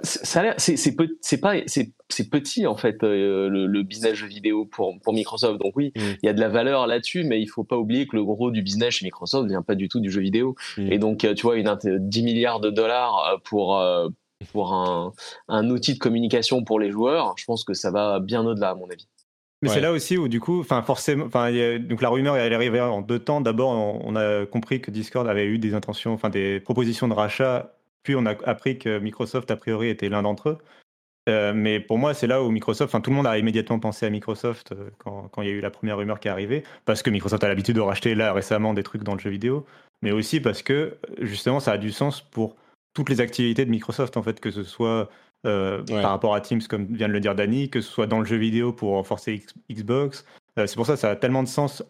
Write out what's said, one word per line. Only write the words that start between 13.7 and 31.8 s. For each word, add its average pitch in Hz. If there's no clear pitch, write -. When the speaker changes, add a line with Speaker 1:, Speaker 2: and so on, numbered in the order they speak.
Speaker 1:
euh, 87
pour 95
un, 90
un 110
outil 123
de -
communication 117
pour 107
les 101
joueurs, 117
je -
pense 117
que 98
ça 92
va 101
bien 113
au-delà, 104
à 92
mon 92
avis. 90
Speaker 3:
Mais 143
Speaker 2:
Ouais. 107
Speaker 3:
c'est 135
là 165
aussi 170
où, 156
du 113
coup, 175
enfin, 131
forcément, 139
enfin, 120
il 120
y 120
a, 117
donc 120
la 123
rumeur, 135
elle 117
est 113
arrivée 120
en 113
deux 117
temps. 147
D'abord, 120
on, 107
on 110
a 104
compris 123
que 120
Discord 110
avait 104
eu 110
des 107
intentions, 107
enfin, 110
des 98
propositions 117
de 117
rachat, 123
puis 139
on 123
a 110
appris 123
que 107
Microsoft, 117
a 107
priori, 113
était 104
l'un 104
d'entre 104
eux. 156
Euh, 104
mais 107